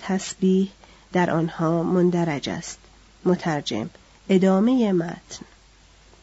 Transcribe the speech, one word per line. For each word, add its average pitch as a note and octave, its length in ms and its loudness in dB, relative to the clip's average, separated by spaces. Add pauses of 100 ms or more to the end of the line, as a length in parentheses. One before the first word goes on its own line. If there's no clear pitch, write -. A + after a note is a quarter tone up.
تسبیح F#3+ 640 0 (440)
در F3+ 180 2
آنها E3 520 0
مندرج F3 640 0
است. - 300 -10 (460)
مترجم. D3+ 640 -2 (380)
ادامه G3 640 4
متن. - 520 -6 (800)